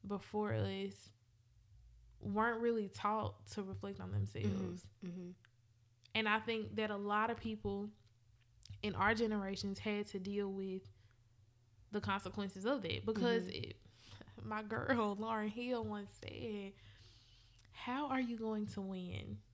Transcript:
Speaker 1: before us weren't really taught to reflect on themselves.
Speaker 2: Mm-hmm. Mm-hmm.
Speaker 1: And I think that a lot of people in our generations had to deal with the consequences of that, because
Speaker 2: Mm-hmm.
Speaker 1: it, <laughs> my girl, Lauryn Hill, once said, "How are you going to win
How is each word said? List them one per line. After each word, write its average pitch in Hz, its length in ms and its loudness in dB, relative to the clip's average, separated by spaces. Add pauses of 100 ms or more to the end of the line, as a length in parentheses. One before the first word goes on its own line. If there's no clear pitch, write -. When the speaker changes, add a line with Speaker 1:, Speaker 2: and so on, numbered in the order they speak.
Speaker 1:
before 208 500 0
us 196 560 0 (1080)
weren't 220 400 2
really 226 280 4
taught 208 460 0 (180)
to 208 100 -2
reflect 190 380 -6
on 92 120 -6
themselves. 185 720 0 (180)
Speaker 2:
Mm-hmm. - 40 -6
Mm-hmm. 180 200 -8 (880)
Speaker 1:
And 220 140 2
I 214 120 6
think 214 360 -2
that 214 140 2
a 208 60 0
lot 208 340 4
of 226 60 0
people 208 520 -2 (960)
in 208 120 -2
our 208 200 6
generations 202 640 0
had 208 300 0
to 196 100 -4
deal 202 320 0
with 190 320 -2 (1080)
the 208 80 2
consequences 196 680 -2
of 262 160 4
that, - 240 -2
because 220 380 6
Speaker 2:
Mm-hmm. 185 60 -4 (200)
Speaker 1:
it, - 60 -12 (340)
<laughs> - 340 -14
my 214 180 -2
girl, 214 540 2
Lauryn 220 340 0
Hill, 240 340 0
once 208 260 -4 (120)
said, 202 500 -6 (1000)
"How 277 360 -2
are 262 120 4
you 240 160 2
going 220 300 0
to 208 140 -4
win 190 580 -4 (160)